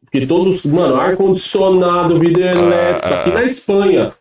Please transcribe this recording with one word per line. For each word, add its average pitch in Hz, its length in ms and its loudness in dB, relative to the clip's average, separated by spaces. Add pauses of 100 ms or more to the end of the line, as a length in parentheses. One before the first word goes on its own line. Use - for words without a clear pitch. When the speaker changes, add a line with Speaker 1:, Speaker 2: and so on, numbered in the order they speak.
Speaker 1:
porque 131 240 -4
todos, 180 380 0
mano, 147 320 0
ar-condicionado, 185 1200 0
vidro 170 240 2
Speaker 2:
Ah, 180 80 0
Speaker 1:
elétrico, 175 600 0
Speaker 2:
ah, - 80 -2
Speaker 1:
aqui - 100 -2
na 240 140 0
Espanha. 196 640 0
Aqui - 140 -16